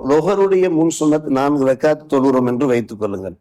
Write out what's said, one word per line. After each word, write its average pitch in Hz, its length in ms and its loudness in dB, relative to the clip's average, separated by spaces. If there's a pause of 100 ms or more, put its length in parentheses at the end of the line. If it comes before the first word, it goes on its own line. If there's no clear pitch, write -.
லொஹருடைய 185 640 2
முன் 160 180 2
சுன்னத் 151 360 -2
நான்கு 139 400 0
ரக்காத் 151 480 0
தொழுகிறோம் 131 340 2
என்று 123 200 -2
வைத்துக் 120 320 -2
கொள்ளுங்கள். 95 420 -8